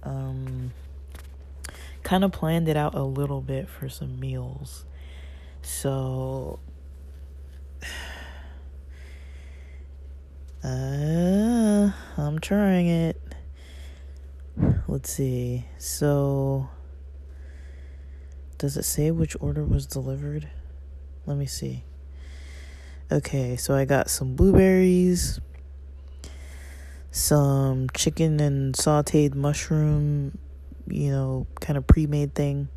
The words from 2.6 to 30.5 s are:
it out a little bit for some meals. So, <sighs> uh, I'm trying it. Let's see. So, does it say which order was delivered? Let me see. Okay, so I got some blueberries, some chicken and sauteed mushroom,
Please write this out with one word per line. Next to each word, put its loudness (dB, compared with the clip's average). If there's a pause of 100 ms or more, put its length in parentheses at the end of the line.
it 4
out 2
a 0
little -2
bit -4
for -10
some -8
meals. -8 (760)
So, -4 (1200)
<sighs> -14
uh, 4 (260)
I'm 0
trying 4
it. 2 (1700)
Let's -2
see. 0 (140)
So, 2 (1900)
does 0
it -2
say 4
which 2
order 0
was 2
delivered? -4 (800)
Let -2
me 0
see. -6 (1300)
Okay, 0
so 0
I 4
got 4
some -2
blueberries, 8 (1700)
some 4
chicken 4
and 2
sauteed 6
mushroom, 2 (500)